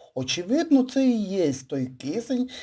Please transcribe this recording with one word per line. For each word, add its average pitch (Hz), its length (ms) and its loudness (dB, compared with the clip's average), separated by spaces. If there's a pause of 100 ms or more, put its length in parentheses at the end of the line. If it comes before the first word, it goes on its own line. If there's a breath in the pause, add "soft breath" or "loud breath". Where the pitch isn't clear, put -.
(140 soft breath)
Очевидно, 233 680 2
це 262 240 2
і 233 160 2
є 185 300 0
той 135 340 -4
кисень, 220 640 -4 (120 loud breath)